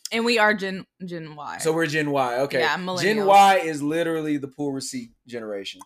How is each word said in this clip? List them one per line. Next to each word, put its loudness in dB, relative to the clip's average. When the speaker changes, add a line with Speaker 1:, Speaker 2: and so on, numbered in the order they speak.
Speaker 1:
And -2
we 2
are 4
Gen, -6
Gen -12
Y. -12
Speaker 2:
So 0
we're 0
Gen -2
Y, 0
okay. -2
Speaker 1:
Yeah, 2
Speaker 2:
Gen -6
Speaker 1:
millennials. 0
Speaker 2:
Y 8
is -4
literally -2
the -8
pool -6
receipt -10
generation. -10